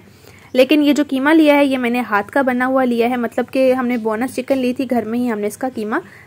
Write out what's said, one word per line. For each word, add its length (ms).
लेकिन 300
ये 100
जो 120
कीमा 280
लिया 220
है 100
ये 120
मैंने 240
हाथ 240
का 180
बना 220
हुआ 200
लिया 220
है, 120
मतलब 280
कि 240
हमने 280
बोनस 360
चिकन 220
ली 160
थी 120
घर 200
में 140
ही, 80
हमने 200
इसका 220
कीमा 320